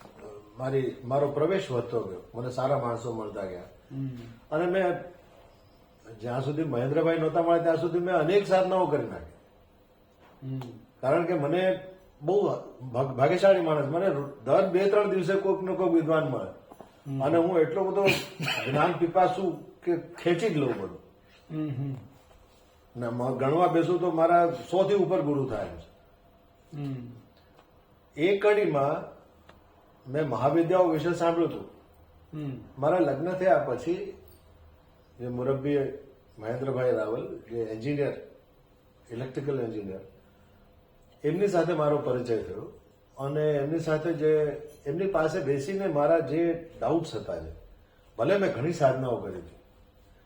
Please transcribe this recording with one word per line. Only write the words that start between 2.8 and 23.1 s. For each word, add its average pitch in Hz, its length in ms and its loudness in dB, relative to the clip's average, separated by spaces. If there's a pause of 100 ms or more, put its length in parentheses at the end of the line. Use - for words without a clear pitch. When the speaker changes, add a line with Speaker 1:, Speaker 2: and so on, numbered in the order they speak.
Speaker 1:
મળતા 104 320 -8
ગયા. 90 180 -10 (300)
Speaker 2:
હમ. 135 160 -6 (420)
Speaker 1:
અને 160 160 0
મેં 185 180 2 (1400)
જ્યાં 123 240 -4
સુધી 147 200 -2
મહેન્દ્રભાઈ 151 540 0
નહોતા 160 240 0
મળ્યા 170 160 4
ત્યાં 165 180 2
સુધી 165 220 -2
મેં 180 160 0
અનેક 180 320 2
સાધનાઓ 185 400 4
કરી 139 200 0
નાખી. 90 260 -12 (1120)
Speaker 2:
હમ. 131 140 -8 (400)
Speaker 1:
કારણ 160 260 2
કે 175 80 0
મને 170 460 0 (420)
બહુ 180 320 2 (380)
ભાગ-, 127 220 -2
ભાગ્યશાળી 180 460 6
માણસ, 156 240 0
મને 170 260 0 (340)
દર 170 240 4
બે 190 220 2
ત્રણ 202 200 4
દિવસે 185 240 0
કોઈક 190 280 0
ને 185 120 -2
કોઈક 170 160 2
વિદ્વાન 156 340 4
મળે. - 540 -8 (300)
Speaker 2:
હમ. 135 160 -2
Speaker 1:
અને 160 140 4
હું 170 200 4
એટલો 190 260 2
બધો 196 220 2 (640)
જ્ઞાન 156 220 2
પીપાસુ 180 720 0 (200)
કે 170 120 0
ખેંચી - 540 -2
જ 160 60 -2
લઉં 123 200 0
બધું. 92 220 -10 (520)
Speaker 2:
હમ, 156 180 -4
હમ. 135 260 -6 (1000)
Speaker 1:
ને 120 120 -6
મ-, 123 300 -2